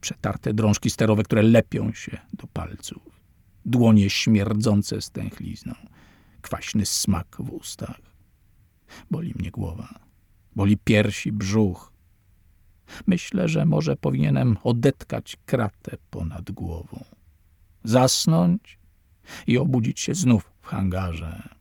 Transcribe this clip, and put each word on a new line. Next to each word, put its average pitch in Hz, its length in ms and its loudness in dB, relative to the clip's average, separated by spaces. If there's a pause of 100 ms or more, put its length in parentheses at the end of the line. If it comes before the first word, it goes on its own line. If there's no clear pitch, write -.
Przetarte - 520 -4
drążki 107 360 2
sterowe, 107 340 2
które 107 180 2
lepią 110 520 4
się - 240 -12 (160)
do - 140 -14
palców. - 720 -12 (440)
Dłonie 113 440 6
śmierdzące 107 920 2
stęchlizną. - 760 -10 (720)
Kwaśny - 400 -2
smak - 540 -2
w - 100 -8
ustach. - 520 -12 (1080)
Boli 165 280 -6
mnie 92 120 -6
głowa, - 480 -10 (560)
boli 98 220 4
piersi, 104 540 2
brzuch. 101 640 0 (1120)
Myślę, 180 400 0
że 160 180 0
może 151 300 2
powinienem 135 680 2
odetkać - 840 -2
kratę - 520 -4 (120)
ponad 85 420 -8
głową, 85 520 -10 (800)
zasnąć 160 960 2 (680)
i 117 100 4
obudzić 127 420 0
się - 160 -4
znów 123 360 2 (100)
w - 60 -20
hangarze. 90 840 -4 (120)